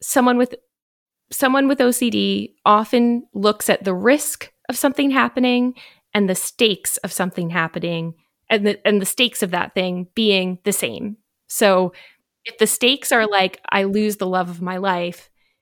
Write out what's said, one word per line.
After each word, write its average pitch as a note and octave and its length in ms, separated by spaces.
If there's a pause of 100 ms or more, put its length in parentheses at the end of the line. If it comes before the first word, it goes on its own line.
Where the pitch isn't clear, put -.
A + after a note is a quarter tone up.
someone B3 360
with - 160 (760)
someone C#4 380
with C#4 120
O B3 100
C A#3+ 200
D G3+ 540
often A#3 680
looks G#3+ 340
at F#3+ 160
the F#3+ 100
risk A#3+ 560 (180)
of B3 80
something C#4 340
happening B3 640 (400)
and G#3 140
the F#3 60
stakes - 640
of F#3 140
something F3+ 380
happening, E3 640 (360)
and G#3 160
the, - 200
and G#3 140
the F#3+ 60
stakes - 360
of F3+ 80
that F3 240
thing F3+ 400
being F#3+ 500
the G#3 80
same. G3 440 (320)
So F#3 440 (520)
if A3+ 140
the A3 80
stakes C4 460
are A3+ 140
like, F#3+ 340 (100)
"I G3 140
lose G#3 320
the G3 100
love F#3 220
of F3 140
my F#3 160
life," F3 520 (320)